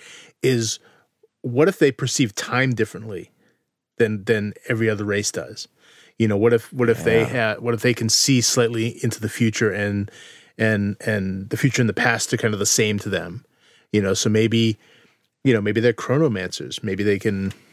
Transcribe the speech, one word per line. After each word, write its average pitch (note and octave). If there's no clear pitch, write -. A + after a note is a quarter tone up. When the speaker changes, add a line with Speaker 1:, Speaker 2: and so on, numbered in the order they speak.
Speaker 1:
is A#2
what C3
if F#3+
they C#3+
perceive B2
time B2+
differently G#2+
than, G#2+
than G#2+
every A2+
other G#2
race G2+
does? -
You A2+
know, G#2
what A2+
if, A2+
what B2
if A#2
they A2+
Speaker 2:
Yeah. A2+
Speaker 1:
ha-, -
what A#2
if G#2+
they B2
can A2+
see B2+
slightly A#2
into A#2
the G#2+
future, A2
and, G2+
and, G#2
and G2
the A2
future C3
and A2+
the G2+
past -
are -
kind A2
of G2
the G2+
same G#2
to -
them? E2+
You G#2
know, F#2+
so -
maybe, A2
you C3
know, G#2+
maybe G#2
they're A#2+
chronomancers. A2+
Maybe G2
they G2+
can, G2